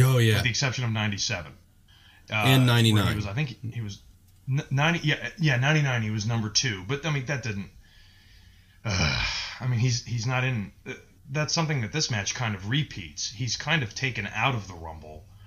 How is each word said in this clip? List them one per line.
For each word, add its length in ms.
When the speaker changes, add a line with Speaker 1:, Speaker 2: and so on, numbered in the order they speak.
Speaker 1:
Oh, 180
yeah. 160
Speaker 2:
With 100
the 60
exception 340
of 80
ninety-seven. 600
Uh, 40
Speaker 1:
And 300
ninety-nine. 400
Speaker 2:
where 80
he 40
was, 100
I 60
think 240
he 60
was 180
n-, 220
ninety, 320
yeah, 340
yeah, 200
ninety-nine, 460
he 80
was 160
number 220
two. 380
But, 180
I 60
mean, 160
that 160
didn't, 280
uh, 420
I 60
mean, 140
he's, 240
he's 220
not 180
in, 260
uh, 60
that's 240
something 260
that 120
this 180
match 240
kind 200
of 140
repeats. 640
He's 260
kind 260
of 120
taken 400
out 200
of 140
the 60
Rumble 500